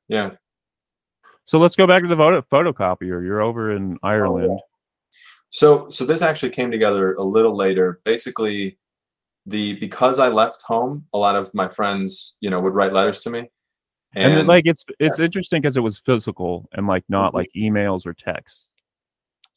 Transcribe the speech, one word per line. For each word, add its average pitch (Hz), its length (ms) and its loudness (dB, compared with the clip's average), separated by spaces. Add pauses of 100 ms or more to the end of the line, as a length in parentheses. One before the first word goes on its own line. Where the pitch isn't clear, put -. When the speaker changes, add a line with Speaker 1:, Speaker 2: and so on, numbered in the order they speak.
Speaker 1:
yeah. 104 240 -4 (1120)
Speaker 2:
So 156 120 2
let's 170 180 4
go 190 100 6
back 180 160 6
to 175 60 -2
the 170 80 0
photo-, 156 260 4
photocopier. 92 840 -2
You're 104 160 -2
over 113 340 -2
in 95 280 -6
Ireland. 98 480 0
Speaker 1:
Oh, 95 40 -4
yeah. 98 60 -8 (920)
So, 147 380 4
so - 160 -4
this 156 160 0
actually 151 300 -2
came 117 200 -4
together 101 440 0
a 95 80 -6
little 104 340 2
later. 92 480 0
Basically, 107 760 -4 (680)
the, 104 280 -4
because 127 440 -2
I 131 100 4
left 110 340 0
home, 127 520 -4
a 104 40 -4
lot 101 180 2
of 98 180 -6
my 95 140 -2
friends, 98 720 -6
you 101 100 -6
know, 92 100 -2
would 95 140 -2
write 98 180 0
letters 95 280 0
to 117 100 -10
me. 117 180 -10 (680)
Speaker 2:
And 113 180 2
then, 156 80 4
Speaker 1:
And - 80 0
Speaker 2:
like, 170 180 6
it's, 165 180 0 (160)
it's 151 180 0
Speaker 1:
Yeah. 160 60 0
Speaker 2:
interesting 170 380 -4
'cause 135 160 -2
it - 20 2
was 110 180 -2
physical 95 720 -4
and, 101 140 -6
like, 92 220 0
not 98 200 2
Speaker 1:
Mm-hmm. - 100 -4
Speaker 2:
like, 87 180 -4
emails 101 480 -2
or 87 80 -10
texts. - 560 -12 (880)